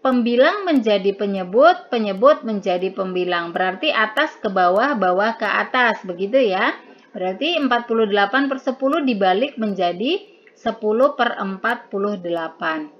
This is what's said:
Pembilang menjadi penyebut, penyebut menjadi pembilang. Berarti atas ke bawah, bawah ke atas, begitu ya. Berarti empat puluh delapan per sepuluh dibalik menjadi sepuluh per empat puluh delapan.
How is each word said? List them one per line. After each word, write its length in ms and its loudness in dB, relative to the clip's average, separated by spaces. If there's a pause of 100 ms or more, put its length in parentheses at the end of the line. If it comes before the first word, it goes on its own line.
Pembilang 640 2
menjadi 480 2
penyebut, 800 2
penyebut 480 2
menjadi 480 -2
pembilang. 640 -4
Berarti 400 -2
atas 480 0
ke 80 -4
bawah, 480 2
bawah 400 0
ke 80 -6
atas, 640 0
begitu 320 0
ya. 320 2 (400)
Berarti 480 -4
empat 240 0
puluh 240 0
delapan 400 2
per 160 -6
sepuluh 400 -2
dibalik 560 0
menjadi 640 -2 (320)
sepuluh 640 0
per 160 -2
empat 560 -6
puluh 240 -2
delapan. 720 -6 (120)